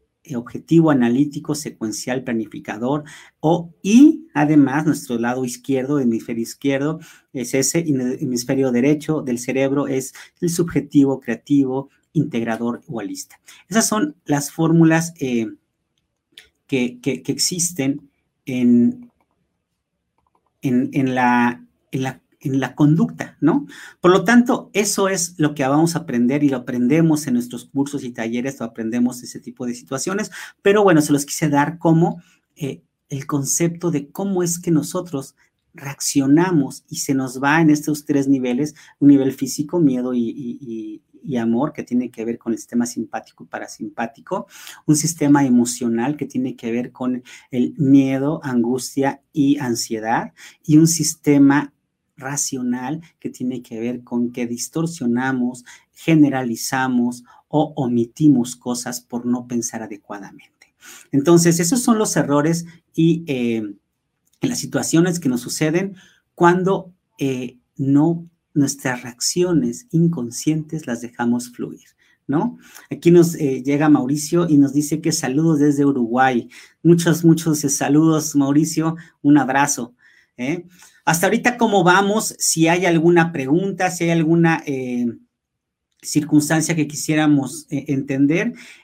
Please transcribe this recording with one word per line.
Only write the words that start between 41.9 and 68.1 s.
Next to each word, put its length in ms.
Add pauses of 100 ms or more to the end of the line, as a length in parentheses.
que 140
ver 140
con 160
el 60
sistema 260
simpático 580
y 40
parasimpático, 1000 (380)
un 100
sistema 500
emocional 680
que 100
tiene 300
que 160
ver 220
con 280 (300)
el 260
miedo, 640
angustia 800 (120)
y 240
ansiedad, 760 (300)
y 140
un 100
sistema 880 (420)
racional 880 (160)
que 120
tiene 320
que 180
ver 240
con 300
que 120
distorsionamos, 1200 (300)
generalizamos 1300 (240)
o 300
omitimos 800
cosas 420
por 260
no 220
pensar 360
adecuadamente. 920 (380)
Entonces, 480
esos 200
son 160
los 200
errores 480 (280)
y, 340
eh, 460 (680)
las 180
situaciones 640
que 80
nos 100
suceden 560 (400)
cuando, 580 (260)
eh, 380 (200)
no, 500 (260)